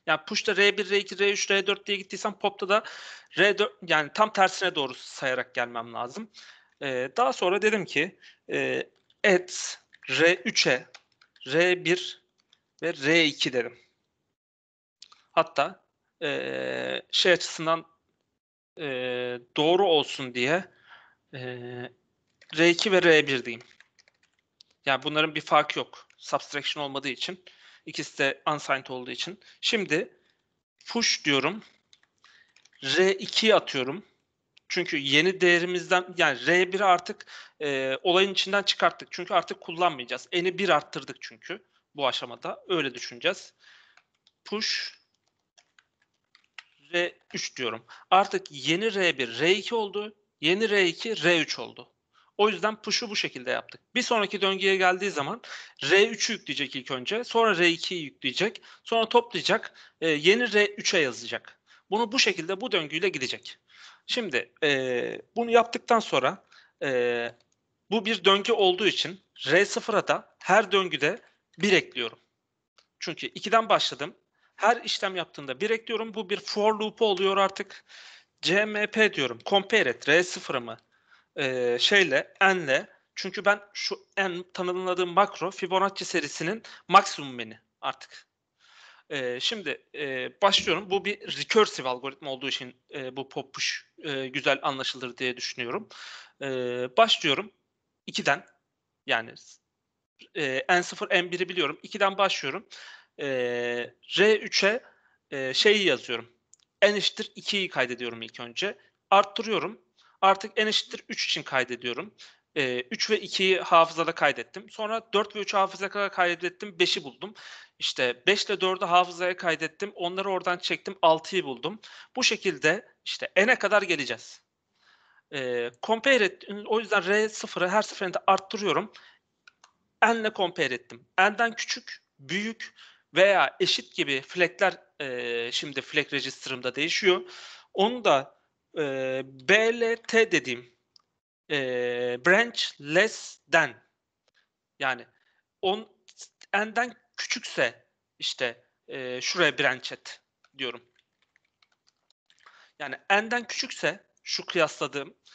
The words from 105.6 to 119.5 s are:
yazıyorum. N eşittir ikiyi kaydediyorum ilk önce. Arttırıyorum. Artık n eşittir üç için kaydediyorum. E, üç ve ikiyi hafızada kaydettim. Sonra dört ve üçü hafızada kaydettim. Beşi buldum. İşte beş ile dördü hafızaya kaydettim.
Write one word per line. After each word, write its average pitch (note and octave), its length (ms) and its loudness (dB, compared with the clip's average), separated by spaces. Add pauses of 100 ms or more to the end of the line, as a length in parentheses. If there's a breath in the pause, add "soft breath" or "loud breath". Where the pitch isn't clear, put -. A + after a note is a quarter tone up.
yazıyorum. A#2+ 480 -2 (500)
N G#3 140 6
eşittir - 380 -4
ikiyi F#3+ 340 -4
kaydediyorum A#2+ 540 -4
ilk A2 180 -16
önce. A#2+ 380 -6 (320 soft breath)
Arttırıyorum. G3+ 720 2 (400 soft breath)
Artık F#3+ 360 2
n G#3+ 120 0
eşittir - 400 -4
üç - 180 -4
için - 160 -2
kaydediyorum. B2 720 -4 (400 loud breath)
E, B2+ 260 -2
üç - 300 -6
ve G#3+ 100 2
ikiyi F#3+ 400 0
hafızada E3 520 2
kaydettim. D#3+ 580 -2
Sonra A3 420 -8
dört G#3 240 0
ve G#3 40 -6
üçü G3+ 160 -4
hafızada F#3+ 540 -2
kaydettim. F3 680 -2
Beşi F3 260 -4
buldum. D3 300 -14 (440 loud breath)
İşte B2 480 -4
beş G3+ 180 2
ile G3 160 -4
dördü F#3 240 -2
hafızaya F3+ 520 2
kaydettim. E3 580 -4